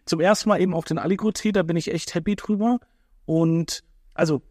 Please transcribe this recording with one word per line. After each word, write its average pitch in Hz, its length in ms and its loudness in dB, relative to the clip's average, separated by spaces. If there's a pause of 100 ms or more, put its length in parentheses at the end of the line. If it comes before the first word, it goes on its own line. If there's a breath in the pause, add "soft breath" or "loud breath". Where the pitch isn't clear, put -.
Zum 165 160 -2
ersten 208 300 4
Mal 196 100 4
eben 185 140 2
auf 160 100 -2
den 165 160 -4
Aligoté, 208 520 -2
da 196 120 2
bin 165 120 -2
ich 165 160 -4
echt - 220 -6
happy 185 220 -2
drüber. 214 420 0 (480)
Und 165 540 0 (360)
also, 156 340 0